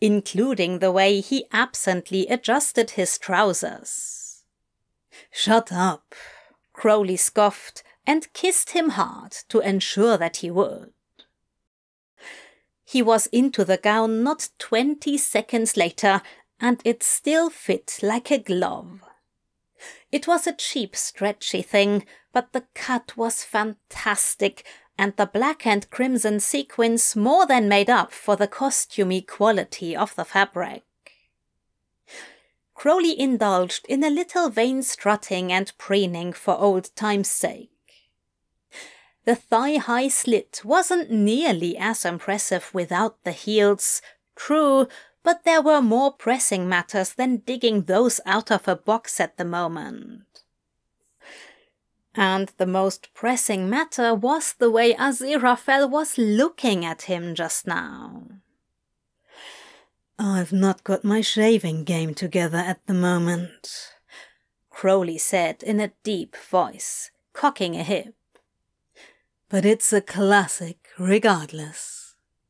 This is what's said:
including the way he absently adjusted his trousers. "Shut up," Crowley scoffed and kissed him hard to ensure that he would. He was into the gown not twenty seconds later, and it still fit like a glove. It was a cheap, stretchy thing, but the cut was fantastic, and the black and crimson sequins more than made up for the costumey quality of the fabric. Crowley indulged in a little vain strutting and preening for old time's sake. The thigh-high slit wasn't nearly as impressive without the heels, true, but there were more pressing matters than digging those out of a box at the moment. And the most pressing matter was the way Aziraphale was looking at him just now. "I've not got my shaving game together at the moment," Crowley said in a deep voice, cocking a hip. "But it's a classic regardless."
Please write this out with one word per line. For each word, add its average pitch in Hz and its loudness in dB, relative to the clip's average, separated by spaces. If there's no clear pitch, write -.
including 202 0
the 185 2
way 196 4
he 269 -4
absently 190 -2
adjusted 233 0
his - -2
trousers. - -4
"Shut 226 2
up," 180 -2
Crowley 208 2
scoffed - 0
and 311 0
kissed - 0
him 330 0
hard - -6
to 226 2
ensure 196 2
that 170 -2
he 175 -8
would. - -2
He 262 0
was 220 4
into 247 2
the 185 2
gown 220 2
not 302 -2
twenty 285 -2
seconds 220 -2
later, 196 2
and 240 0
it 240 0
still 320 2
fit - -4
like 226 -2
a 277 2
glove. 180 -6
It 285 -4
was 339 2
a 339 -4
cheap, - -6
stretchy - -4
thing, 202 2
but 247 -2
the 247 -6
cut - -6
was 233 -4
fantastic, - -4
and 202 -2
the 202 0
black 262 -2
and 202 0
crimson 240 0
sequins 233 0
more 269 4
than 247 4
made 202 4
up 214 2
for - 0
the 202 2
costumey 196 -2
quality 190 -2
of 202 -4
the 170 -6
fabric. 180 -2
Crowley 330 2
indulged 208 0
in 277 0
a 311 2
little 339 0
vain 247 0
strutting 202 -2
and 190 -2
preening 180 -2
for - -2
old 190 0
time's 208 0
sake. - -4
The 233 4
thigh-high 254 0
slit - 0
wasn't 339 0
nearly 208 0
as 220 -4
impressive 180 -4
without 180 -2
the 175 -4
heels, 208 2
true, 285 4
but 339 0
there 320 4
were 294 4
more 247 4
pressing 233 -2
matters 185 0
than 254 -2
digging 233 0
those 208 2
out 202 -2
of 208 0
a 185 2
box - -2
at 170 -2
the 175 -6
moment. 165 -8
And 196 0
the 185 2
most 190 -2
pressing 220 -2
matter 240 0
was 254 -2
the 240 2
way 226 4
Aziraphale 262 2
was 302 -2
looking 220 0
at 165 -8
him 175 -6
just 160 -4
now. 165 -10
"I've 190 -2
not 190 2
got 190 -2
my 214 2
shaving 208 2
game 160 -2
together 170 -2
at 180 -4
the 190 0
moment," 175 -2
Crowley 180 0
said 165 -2
in 208 0
a 214 -4
deep 190 -6
voice, - -4
cocking 196 -2
a 170 -6
hip. 170 -4
"But 196 0
it's 220 4
a 196 4
classic 196 0
regardless." 180 -2